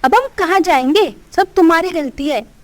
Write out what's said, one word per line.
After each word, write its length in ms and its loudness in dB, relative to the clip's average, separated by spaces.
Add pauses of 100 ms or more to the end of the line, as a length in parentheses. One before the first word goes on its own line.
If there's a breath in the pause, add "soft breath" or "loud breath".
अब 100 0
हम 140 0 (100)
कहाँ 220 0
जाएंगे? 540 0 (220)
सब 180 0
तुम्हारी 360 2
गलती 380 -6
है 120 -2 (240)